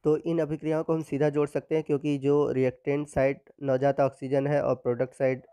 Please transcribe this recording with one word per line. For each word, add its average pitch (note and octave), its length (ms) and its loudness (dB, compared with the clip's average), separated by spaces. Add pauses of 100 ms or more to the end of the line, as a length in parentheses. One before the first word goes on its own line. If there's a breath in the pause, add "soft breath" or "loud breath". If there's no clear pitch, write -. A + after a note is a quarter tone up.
तो D3+ 140 4
इन E3 200 -2
अभिक्रियाओं D#3 440 -4
को D#3+ 100 -2
हम D#3+ 100 -2
सीधा D3 260 0
जोड़ D3 200 0
सकते D3+ 260 -4
हैं D#3 80 0
क्योंकि D3 360 -2
जो C#3+ 340 2
रिएक्टेंट C3+ 560 -2
साइड C#3 300 0 (240)
नवजात C3+ 380 0
ऑक्सीजन C#3 460 -2
है D3 160 0
और B2+ 140 2
प्रोडक्ट B2 380 -2
साइड C3 380 -2